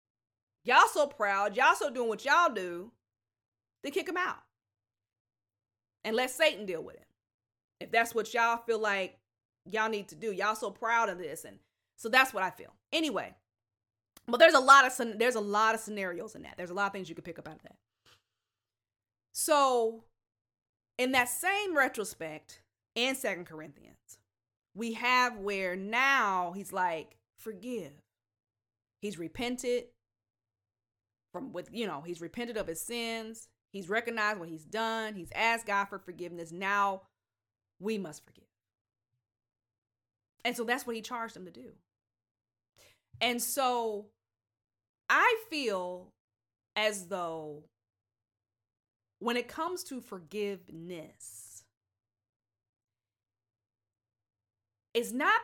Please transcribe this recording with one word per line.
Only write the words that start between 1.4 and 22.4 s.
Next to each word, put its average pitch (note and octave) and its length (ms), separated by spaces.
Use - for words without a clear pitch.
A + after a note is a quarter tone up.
y'all D4 200
so D4+ 160
doing A#3 180
what G#3 160
y'all D#4 260
do, F#3 400
then C#4 100
kick E4+ 160
him E4+ 80
out. F4+ 220
And G#3+ 120
let B3+ 160
Satan C4 340
deal E3+ 180
with - 120
him. - 100
If - 120
that's A#3 240
what G#3+ 180
y'all A#3 240
feel A3+ 220
like G3 400
y'all A3 240
need G3+ 200
to D#3+ 60
do, G#3 160
y'all G3+ 240
so A3 160
proud A3+ 380
of F3+ 100
this." D#3 260
And G2 140
so A3+ 120
that's C4 240
what G3+ 80
I F#3 80
feel. - 240
Anyway, G#3 440
but A#3 100
there's E4 180
a C#4 40
lot C4+ 260
of C4 60
scen-, A3+ 280
there's A#3 160
a A3 40
lot G#3+ 360
of A3 60
scenarios G3 520
in - 80
that. D#3 160
There's F3 140
a - 20
lot G3 140
of G3 60
things F#3 160
you E3 60
could - 80
pick E3 140
up D#3 100
out D#3+ 100
of - 60
that. - 140
So B3 720
in B3+ 140
that B3 180
same F#4+ 480
retrospect, F#3+ 840